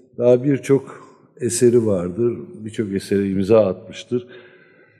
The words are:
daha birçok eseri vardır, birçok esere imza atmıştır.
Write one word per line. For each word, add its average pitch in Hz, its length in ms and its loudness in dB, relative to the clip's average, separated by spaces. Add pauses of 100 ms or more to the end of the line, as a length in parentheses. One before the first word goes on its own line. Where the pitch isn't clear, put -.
(180)
daha 123 260 4
birçok 139 720 -2 (260)
eseri 120 440 2
vardır, 101 480 -2 (320)
birçok 107 280 -8
esere 98 360 -2
imza 98 360 2
atmıştır. - 600 -8 (720)